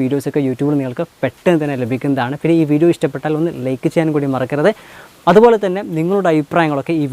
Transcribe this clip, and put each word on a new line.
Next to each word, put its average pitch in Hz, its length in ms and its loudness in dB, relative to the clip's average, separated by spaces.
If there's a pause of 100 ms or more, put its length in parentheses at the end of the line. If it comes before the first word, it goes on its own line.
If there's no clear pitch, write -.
വീഡിയോസൊക്കെ 139 460 -2
YouTube-ൽ 143 340 -2
നിങ്ങൾക്ക് 131 240 -6 (160)
പെട്ടെന്ന് 156 420 0
തന്നെ 147 200 -4
ലഭിക്കുന്നതാണ്. 131 580 -2
പിന്നെ 165 200 2
ഈ 156 120 2
വീഡിയോ 151 220 4
ഇഷ്ടപ്പെട്ടാൽ 151 460 -4
ഒന്ന് 170 120 -2 (140)
ലൈക്ക് 131 260 -4
ചെയ്യാൻ 160 240 0
കൂടി 143 180 0
മറക്കരുത്. 143 360 0 (600)
അതുപോലെ 220 340 6
തന്നെ 185 160 -4 (160)
നിങ്ങളുടെ 180 360 0
അഭിപ്രായങ്ങളൊക്കെ 156 600 0 (100)
ഈ - 100 0